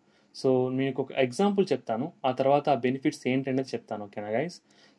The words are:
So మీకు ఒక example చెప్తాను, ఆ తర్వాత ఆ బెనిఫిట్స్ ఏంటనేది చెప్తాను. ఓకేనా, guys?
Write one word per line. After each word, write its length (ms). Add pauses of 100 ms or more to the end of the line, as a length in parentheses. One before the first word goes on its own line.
(440)
So 240
మీకు 340
ఒక 100
example 600
చెప్తాను, 400 (140)
ఆ 40
తర్వాత 380
ఆ 60
బెనిఫిట్స్ 540
ఏంటనేది 400
చెప్తాను. 360
ఓకేనా, 240
guys? 340 (360)